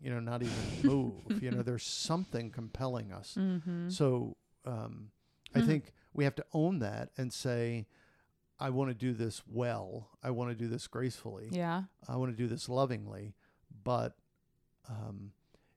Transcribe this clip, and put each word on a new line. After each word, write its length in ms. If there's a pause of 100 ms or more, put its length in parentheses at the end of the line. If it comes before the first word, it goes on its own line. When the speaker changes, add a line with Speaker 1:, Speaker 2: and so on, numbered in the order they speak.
Speaker 1:
you 80
know, 120
not 200
even 120
Speaker 2:
<laughs> 300
Speaker 1:
move. 600
You 80
know, 100
there's 220
something 640
compelling 640
us. 260
Speaker 2:
Mm-hmm. 520
Speaker 1:
So, 480 (280)
um, 460 (420)
I 80
Speaker 2:
Hmm. 40
Speaker 1:
think 280 (200)
we 100
have 120
to 180
own 260
that 380
and 160
say, 540 (720)
"I 100
wanna 240
do 200
this 340
well. 600 (140)
I 60
wanna 260
do 120
this 200
gracefully. 640
Speaker 2:
Yeah. 320 (240)
Speaker 1:
I 100
wanna 160
do 140
this 220
lovingly." 640 (480)
But, 320 (720)
um, 460 (440)